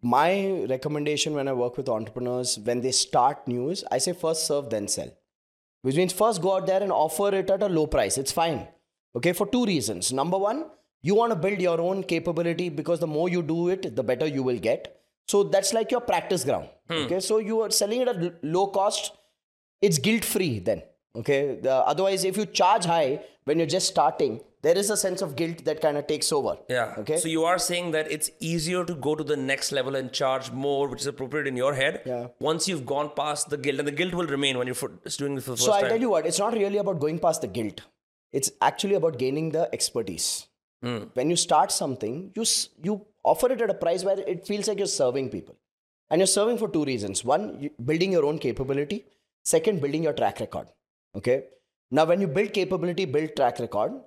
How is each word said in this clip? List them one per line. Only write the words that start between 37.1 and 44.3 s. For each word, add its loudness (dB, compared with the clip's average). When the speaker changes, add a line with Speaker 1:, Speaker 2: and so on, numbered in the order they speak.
Speaker 1:
past 2
the -6
guilt. -6
It's -2
actually 2
about 0
gaining -2
the -2
expertise. -4
Speaker 2:
Hmm. -4
Speaker 1:
When 2
you 4
start 4
something, -4
you -4
s-, 0
you -4
offer 4
it -2
at 2
a 2
price 0
where 0
it -6